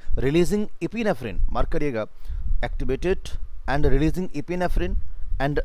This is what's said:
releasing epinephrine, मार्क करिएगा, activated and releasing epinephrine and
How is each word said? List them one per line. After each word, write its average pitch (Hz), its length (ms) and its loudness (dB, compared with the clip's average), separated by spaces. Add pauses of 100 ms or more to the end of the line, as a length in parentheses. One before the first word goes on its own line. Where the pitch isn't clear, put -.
(180)
releasing 170 500 0 (160)
epinephrine, 160 560 -4 (140)
मार्क 120 180 0
करिएगा, 127 340 0 (600)
activated 135 640 -2 (380)
and 147 160 4
releasing 151 440 4 (120)
epinephrine 175 540 0 (460)
and 143 240 0